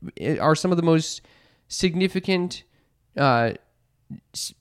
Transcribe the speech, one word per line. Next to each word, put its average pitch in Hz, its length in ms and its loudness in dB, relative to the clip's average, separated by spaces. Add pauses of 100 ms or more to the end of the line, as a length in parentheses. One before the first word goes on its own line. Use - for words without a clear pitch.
(220)
i-, 131 180 0
are 156 160 4
some 185 160 0
of 175 60 2
the 170 60 0
most 160 380 2 (460)
significant, 185 960 -2 (540)
uh, 120 340 2 (800)
s-, - 280 -10